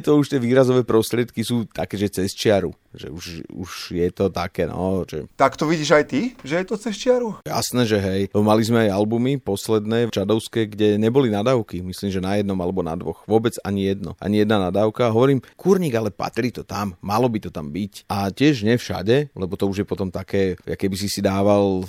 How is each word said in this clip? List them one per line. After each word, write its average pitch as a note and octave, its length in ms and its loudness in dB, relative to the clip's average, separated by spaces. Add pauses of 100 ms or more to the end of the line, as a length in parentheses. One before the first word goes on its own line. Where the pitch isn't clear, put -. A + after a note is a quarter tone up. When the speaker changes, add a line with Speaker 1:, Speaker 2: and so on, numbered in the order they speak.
Speaker 1:
to D3 120 4
už, C#3+ 160 2
tie C#3+ 100 0
výrazové B2+ 400 4
prostriedky A2+ 640 0
sú A#2+ 240 -2
také, - 260 -6
že G2+ 140 0
cez F#2+ 260 -4
čiaru. F#2+ 380 2 (180)
Že - 240 -16
už, F2 100 -14 (300)
už F2+ 140 -10 (260)
je F2 160 2
to G2 160 0
také, F2 400 -4
no, F#2 400 -2
že D#2 160 -8 (160)
Speaker 2:
Tak C3+ 160 4
to - 80 -4
vidíš D#3 320 2
aj D3 160 4
ty, G#3 320 -2
že D3 160 -2
je F#3 80 -4
to A#3+ 80 -4
cez G#3 240 -8
čiaru? B3 480 0
Speaker 1:
Jasné, A#2+ 400 0
že G#2+ 160 2
hej. G2 180 0 (140)
Lebo G#2 80 4
mali G#2+ 240 4
sme A#2 160 4
aj G#2 80 2
albumy A#2 480 0
posledné, A2 720 0
čadovské, G#2+ 560 0
kde G#2 320 2
neboli A#2 320 4
nadávky. G#2 560 0
Myslím, G2 240 -6
že F#2+ 80 -2
na F#2+ 160 -2
jednom G2 240 0
alebo F2+ 240 -2
na E2 160 -4
dvoch. E2+ 320 -10
Vôbec A2 320 2
ani G2 240 -2
jedno. G2 320 -6
Ani G#2 240 2
jedna G#2+ 160 2
nadávka. G2+ 480 0
A A2 80 0
hovorím, C3 240 4 (160)
kurník, F3 400 0
ale A2 160 0
patrí A#2+ 400 -4
to - 160 -12
tam. F#2+ 320 -6
Malo A2+ 320 0
by A2 80 -4
to F#2+ 80 -8
tam D2+ 240 -10
byť. G2 400 -8
A G2+ 160 -2
tiež A2+ 400 2
nie A#2 80 4
všade, A#2 640 0
lebo F#2 160 -4
to G2 160 0
už F#2+ 120 -2
je F2+ 40 -4
potom F#2+ 240 -4
také, F#2+ 560 -2
aké F#2 240 -4
by F#2+ 80 -4
si G2+ 80 -4
si G2 160 -4
dával G2 640 2